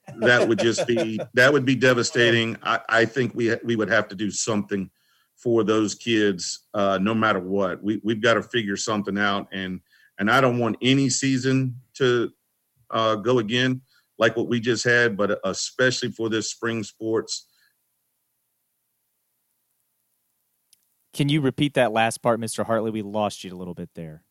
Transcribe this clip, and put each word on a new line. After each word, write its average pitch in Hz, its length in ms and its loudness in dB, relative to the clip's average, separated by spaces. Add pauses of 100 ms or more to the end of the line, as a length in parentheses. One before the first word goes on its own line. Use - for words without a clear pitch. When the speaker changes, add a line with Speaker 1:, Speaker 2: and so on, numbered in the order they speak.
(200)
Speaker 1:
that 120 280 4
would 110 120 2
just 113 280 0
be, 117 400 -2
Speaker 2:
<laughs> - 60 -20
Speaker 1:
that 127 180 6
would 139 140 2
be 131 100 2
devastating. 117 880 2
I, 113 160 -2 (100)
I 113 160 4
think 117 300 -2
we, 113 180 0 (100)
we 117 120 -2
would 104 140 0
have 107 180 2
to 101 80 -14
do 101 160 -4
something 101 580 -4 (460)
for 113 280 0
those 107 320 2
kids, 104 800 -2
uh, 98 260 2
no 107 140 0
matter 110 260 2
what. 92 440 -2
We, 104 200 -2
we've 107 180 -2
gotta 113 200 4
figure 101 360 -4
something 101 400 -4
out, 101 340 -2
and, 92 300 -8 (360)
and 101 140 0
I 135 100 4
don't 123 180 2
want 113 220 -2
any 135 280 2
season 131 680 0 (200)
to, 123 360 2 (580)
uh, 110 260 0
go 120 240 0
again 127 420 0 (360)
like 117 180 2
what 120 120 -2
we 120 120 0
just 110 240 0
had, 120 340 2
but 101 260 0
especially 123 680 -2
for 110 180 -4
this 107 220 -2
spring 113 320 -4
sports. - 640 -4 (3750)
Speaker 3:
Can 143 140 0
you 147 140 2
repeat 135 320 0
that 120 180 2
last 113 300 0
part, 117 180 0
Mister 110 240 -6
Hartley? 110 280 0
We 110 100 -6
lost 101 420 -4
you 92 100 -12
a 90 40 -14
little 90 160 -12
bit 87 220 -12
there. 80 360 -16